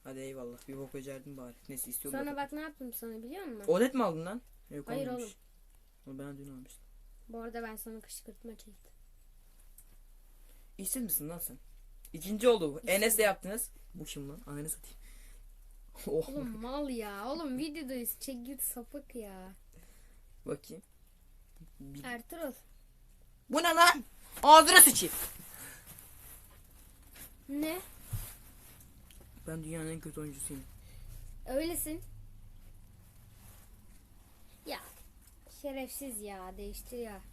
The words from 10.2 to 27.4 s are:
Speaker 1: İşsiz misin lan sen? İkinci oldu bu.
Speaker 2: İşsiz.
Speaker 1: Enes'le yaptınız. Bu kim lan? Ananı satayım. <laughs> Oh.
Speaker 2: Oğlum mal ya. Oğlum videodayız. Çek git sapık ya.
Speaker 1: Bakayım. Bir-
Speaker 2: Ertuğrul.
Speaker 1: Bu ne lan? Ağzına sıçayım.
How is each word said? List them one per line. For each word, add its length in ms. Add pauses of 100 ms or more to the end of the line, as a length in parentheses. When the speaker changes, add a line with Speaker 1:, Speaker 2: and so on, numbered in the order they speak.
Speaker 1:
İşsiz 260
misin 260
lan 100
sen? 180 (560)
İkinci 360
oldu 240
bu. 60
Speaker 2:
İşsiz. 100
Speaker 1:
Enes'le 300
yaptınız. 500 (240)
Bu 120
kim 240
lan? 180
Ananı 220
satayım. 320
<laughs> 80 (960)
Oh. 220
Speaker 2:
Oğlum 320
mal 280
ya. 380
Oğlum 300
videodayız. 640
Çek 260
git 180
sapık 520
ya. 380 (920)
Speaker 1:
Bakayım. 380 (960)
Bir- 240
Speaker 2:
Ertuğrul. 500 (960)
Speaker 1:
Bu 140
ne 120
lan? 280 (400)
Ağzına 380
sıçayım. 340 (2250)